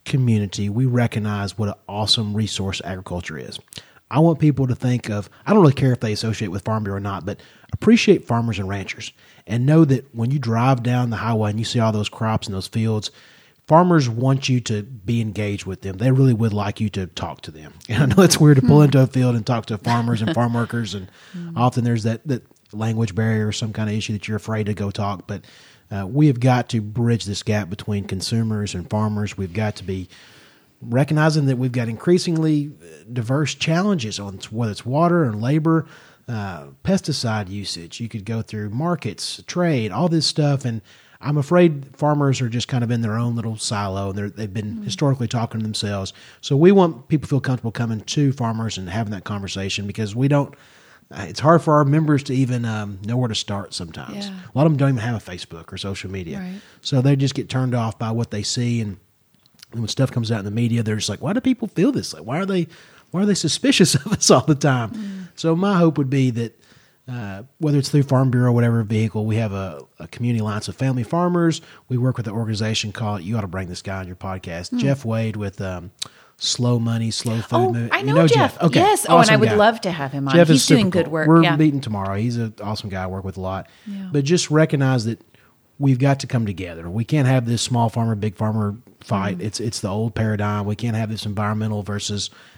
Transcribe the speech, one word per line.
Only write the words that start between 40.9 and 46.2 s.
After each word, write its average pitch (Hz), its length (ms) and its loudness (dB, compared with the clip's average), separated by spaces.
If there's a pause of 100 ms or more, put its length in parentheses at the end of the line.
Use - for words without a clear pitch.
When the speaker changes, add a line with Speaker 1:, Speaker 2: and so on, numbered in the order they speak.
Speaker 1:
I'm 147 160 -2
afraid 156 580 2
farmers 147 460 2
are 123 80 -2
just 117 180 -4
kind 123 160 0
of 117 80 -2
in 117 100 0
their 110 160 -2
own 117 180 -2
little 113 220 -6
silo, 98 520 -4
and 98 80 -6
they're, 101 120 -4
they've 101 240 -10
been 107 260 -6
Speaker 2:
Mm. 104 40 -10
Speaker 1:
historically 131 440 0
talking 113 340 -4
to - 40 -2
themselves. 101 460 -4 (300)